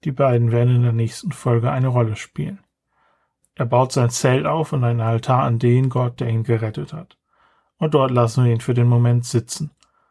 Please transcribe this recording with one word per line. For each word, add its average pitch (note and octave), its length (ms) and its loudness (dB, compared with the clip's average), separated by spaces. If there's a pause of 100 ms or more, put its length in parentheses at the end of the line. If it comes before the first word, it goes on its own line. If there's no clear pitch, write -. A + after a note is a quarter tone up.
Die D3+ 80 -4
beiden B2 380 2
werden A#2+ 260 2
in A#2+ 60 4
der A#2+ 120 2
nächsten A#2 360 -4
Folge A#2+ 400 0
eine C3 180 0
Rolle A#2 280 0
spielen. F3 440 -10 (920)
Er B2+ 120 -4
baut B2+ 260 0
sein B2 160 2
Zelt - 380 0
auf D3+ 260 -2
und C3 120 -2
einen A#2 180 0
Altar A#2 400 0
an A#2 160 0
den B2 320 2
Gott, B2 300 -4
der A#2+ 100 -4
ihn A2+ 120 -2
gerettet A2 520 -4
hat. E3 240 -16 (580)
Und D#3+ 160 -2
dort C3+ 180 4
lassen B2 360 2
wir A#2+ 60 2
ihn A2+ 100 -2
für B2+ 100 -4
den A#2+ 160 2
Moment A#2+ 380 2
sitzen. - 460 -6 (380)